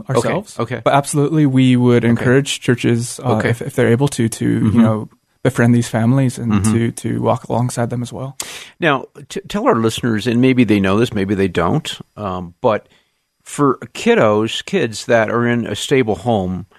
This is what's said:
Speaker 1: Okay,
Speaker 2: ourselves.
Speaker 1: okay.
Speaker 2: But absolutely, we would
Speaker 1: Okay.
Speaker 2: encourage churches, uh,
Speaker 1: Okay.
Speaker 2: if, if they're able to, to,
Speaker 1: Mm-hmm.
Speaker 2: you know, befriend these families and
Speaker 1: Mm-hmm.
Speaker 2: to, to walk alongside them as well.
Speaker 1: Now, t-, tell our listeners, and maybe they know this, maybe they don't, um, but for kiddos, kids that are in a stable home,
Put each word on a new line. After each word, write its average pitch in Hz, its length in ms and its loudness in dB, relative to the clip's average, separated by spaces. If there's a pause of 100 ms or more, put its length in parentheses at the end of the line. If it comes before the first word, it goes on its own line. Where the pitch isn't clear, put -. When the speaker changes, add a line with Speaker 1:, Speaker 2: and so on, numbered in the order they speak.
Speaker 1:
Okay, 139 40 -4
Speaker 2:
ourselves. 120 440 -4
Speaker 1:
okay. 117 240 -6
Speaker 2:
But 127 120 0
absolutely, 143 520 2
we 131 300 4
would 123 300 4
Speaker 1:
Okay. 117 40 2
Speaker 2:
encourage 123 520 0
churches, 120 580 -2
uh, 123 160 -2
Speaker 1:
Okay. 110 140 0
Speaker 2:
if, 117 120 -2
if - 140 -10
they're 117 160 2
able 123 240 2
to, 113 140 0
to, - 160 -6 (160)
Speaker 1:
Mm-hmm. 113 160 2
Speaker 2:
you 233 40 6
know, 110 280 0 (340)
befriend 120 320 2
these 120 140 0
families 123 500 0
and 117 140 -2
Speaker 1:
Mm-hmm. 104 200 2
Speaker 2:
to, 117 180 0
to 117 300 -6
walk 113 280 -2
alongside 120 400 -2
them 120 120 -8
as 120 120 -10
well. 131 240 -12 (420)
Speaker 1:
Now, 143 260 0 (220)
t-, - 220 -10
tell 214 180 4
our 220 80 6
listeners, 113 500 0
and 120 140 2
maybe 127 240 6
they 104 160 4
know 95 180 2
this, 120 160 0
maybe 98 220 -2
they 95 140 2
don't, 87 420 -2 (240)
um, 92 460 -10
but 110 260 0 (560)
for 143 340 0 (160)
kiddos, 117 680 0
kids 127 440 -4
that 113 220 2
are 117 160 0
in 120 220 -2
a - 80 -6
stable 120 400 0
home, 92 520 -2 (120)